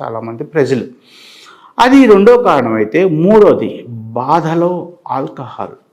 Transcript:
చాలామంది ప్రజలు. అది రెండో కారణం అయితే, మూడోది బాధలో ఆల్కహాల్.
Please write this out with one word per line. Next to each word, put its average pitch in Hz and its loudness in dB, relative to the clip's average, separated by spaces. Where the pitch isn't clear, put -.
చాలామంది 117 -12
ప్రజలు. 127 -4
అది 262 6
రెండో 208 6
కారణం 147 0
అయితే, 110 -2
మూడోది 180 2
బాధలో 156 -4
ఆల్కహాల్. 127 -10